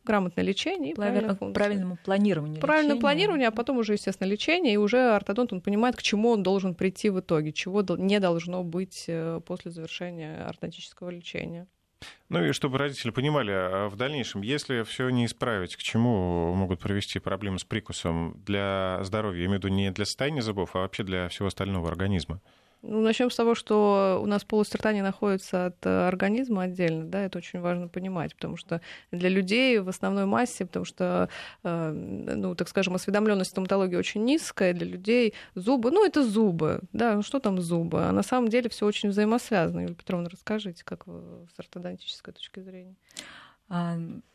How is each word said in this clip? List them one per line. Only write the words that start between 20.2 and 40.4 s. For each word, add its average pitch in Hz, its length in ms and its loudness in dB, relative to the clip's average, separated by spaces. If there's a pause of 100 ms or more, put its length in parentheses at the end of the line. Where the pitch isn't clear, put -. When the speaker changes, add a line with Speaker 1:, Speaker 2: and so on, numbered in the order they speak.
Speaker 3:
зубов, 101 340 -2
а 95 40 0
вообще 95 240 -4
для 92 240 -2
всего 98 200 -4
остального 95 420 -2
организма? 87 520 -2 (420)
Speaker 1:
Ну, 214 180 -4
начнём 220 280 2
с 240 60 -6
того, 233 180 4
что 202 720 4
у - 20 -4
нас 208 180 0
полость 214 300 0
рта 214 180 0
не 208 120 0
находится 196 640 0
от, - 180 -8
э, 185 220 2
организма 202 560 0
отдельно, 175 420 0
да, 180 160 -4
это 190 160 -6
очень 175 240 -10
важно 175 260 -2
понимать, 180 480 -6
потому 165 220 -8
что 165 240 -6 (300)
для 180 180 2
людей 208 480 4
в 190 100 0
основной 196 380 0
массе, 220 400 0
потому 180 200 -4
что, 180 440 0 (340)
э, 170 280 -2
ну, 185 640 -4
так 170 140 -4
скажем, 185 260 0
осведомлённость 202 540 2
в - 20 -10
стоматологии 190 460 0
очень 196 280 -2
низкая, 240 480 2
для 175 140 -4
людей 208 480 2 (180)
зубы, 233 380 2
ну, 403 120 6
это 311 200 4
зубы, 196 560 4 (120)
да, 220 220 2
ну, 208 80 2
что 269 180 -2
там 196 220 0
зубы? 170 420 0
А 180 80 2
на 196 120 4
самом 254 240 2
деле 240 200 2
всё 214 200 0
очень 208 220 0
взаимосвязано. 202 720 2
Юлия 175 120 -6
Петровна, 175 380 -4
расскажите, 202 520 -8